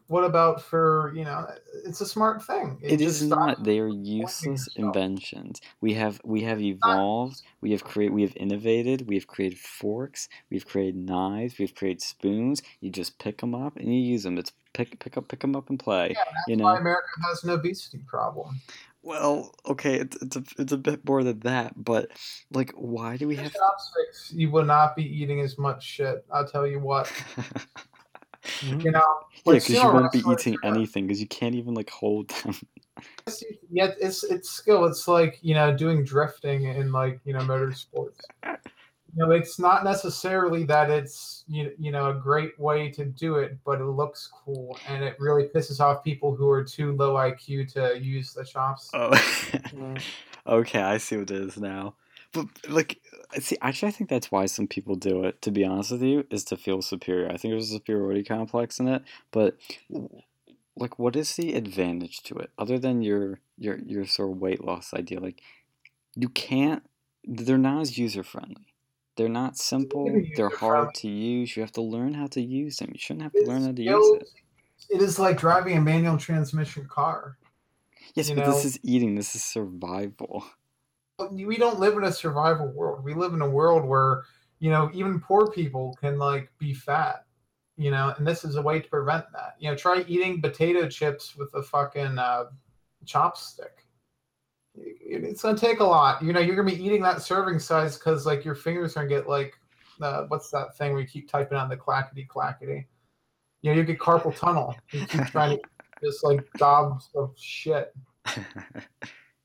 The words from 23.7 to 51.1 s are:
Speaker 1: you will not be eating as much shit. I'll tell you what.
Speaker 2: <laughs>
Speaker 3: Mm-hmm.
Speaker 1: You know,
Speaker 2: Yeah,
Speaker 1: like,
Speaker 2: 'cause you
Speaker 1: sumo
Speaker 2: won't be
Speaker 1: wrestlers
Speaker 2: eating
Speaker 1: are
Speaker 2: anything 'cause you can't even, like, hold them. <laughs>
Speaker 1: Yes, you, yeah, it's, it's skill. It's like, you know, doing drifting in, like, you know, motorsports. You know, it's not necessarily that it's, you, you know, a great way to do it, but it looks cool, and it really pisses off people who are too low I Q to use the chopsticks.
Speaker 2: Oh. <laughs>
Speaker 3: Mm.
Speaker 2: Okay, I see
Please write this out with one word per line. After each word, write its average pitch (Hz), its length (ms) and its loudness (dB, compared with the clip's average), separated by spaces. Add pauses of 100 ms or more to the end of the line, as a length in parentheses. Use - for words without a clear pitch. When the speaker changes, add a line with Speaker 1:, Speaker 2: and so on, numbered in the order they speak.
Speaker 1:
you 160 200 2
will 156 140 4
not 151 300 6
be 160 80 -2
eating 143 380 -2
as 135 160 -4
much 139 260 -4
shit. - 480 -4
I'll 143 160 0
tell 143 200 -2
you 139 120 -4
what. 135 320 -2 (260)
Speaker 2:
<laughs> 127 60 -6 (1200)
Speaker 3:
Mm-hmm. 139 200 -4
Speaker 1:
You 160 80 4
know, 156 80 6 (460)
Speaker 2:
Yeah, - 80 6
Speaker 1:
like, 123 60 10
Speaker 2:
'cause - 100 2 (120)
you - 0 -
Speaker 1:
sumo 247 80 8
Speaker 2:
won't 127 220 6
be 123 100 4
Speaker 1:
wrestlers 117 80 2
Speaker 2:
eating - 340 2
Speaker 1:
are - 0 -
Speaker 2:
anything 107 440 0
'cause 101 140 -2
you 104 60 -6
can't 120 280 -4
even, 120 180 -4
like, 110 160 -4
hold 104 400 -2
them. - 260 -6
<laughs> - 120 -16 (600)
Speaker 1:
Yes, - 140 -10
you, 220 160 -14 (140)
yeah, 190 280 2
it's, 190 240 -2
it's 185 260 -4
skill. 202 360 4
It's 151 220 0
like, 170 340 4
you 160 120 2
know, 147 220 6
doing 156 280 2
drifting 139 600 0
in, 135 280 -2
like, 131 320 0
you 139 100 -6
know, 131 60 -2
motorsports. 131 800 -4 (960)
You 165 120 4
know, 160 40 6
it's - 280 2
not 185 260 6
necessarily 185 800 0
that 147 260 6
it's, - 560 -4
you, 151 320 -6
you 151 120 -6
know, 139 200 0
a 139 40 -4
great 151 440 0
way 151 320 0
to 143 140 -8
do 156 320 -4
it, 135 280 -2
but 135 160 0
it 135 40 -4
looks 139 480 -4
cool, 127 440 -10 (100)
and 139 160 -4
it 131 160 -4
really 143 300 4
pisses 143 300 -2
off 143 240 4
people 143 320 -2
who 139 140 4
are 135 140 4
too 143 300 -4
low 139 240 2
I 131 160 2
Q 139 340 -6
to 127 340 0
use 135 320 -6
the 131 120 -10
chopsticks. 135 480 -4
Speaker 2:
Oh. 123 200 2
<laughs> - 460 2 (140)
Speaker 3:
Mm. 131 300 -10 (420)
Speaker 2:
Okay, 113 360 4
I 101 160 2
see - 200 -4